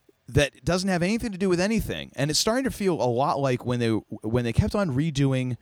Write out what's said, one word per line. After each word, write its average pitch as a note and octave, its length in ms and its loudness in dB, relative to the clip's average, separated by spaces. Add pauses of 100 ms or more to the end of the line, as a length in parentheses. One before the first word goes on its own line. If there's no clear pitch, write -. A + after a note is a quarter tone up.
(280)
that C3+ 360 0
doesn't F#3 260 0
have F3 120 0
anything A3 300 0
to F#3 80 -10
do F#3+ 100 2
with F3 100 2
anything. E3+ 560 -2
And C#3 140 0
it's D3 100 0
starting B3 260 0
to A#3 40 -2
feel F3+ 320 0
a B2 80 2
lot C3 300 0
like C3 260 0
when B2 140 -2
they, A#2 100 0
when A2 540 -2
they A#2 100 -2
kept G#3+ 220 2
on G3 180 0
redoing C3 680 0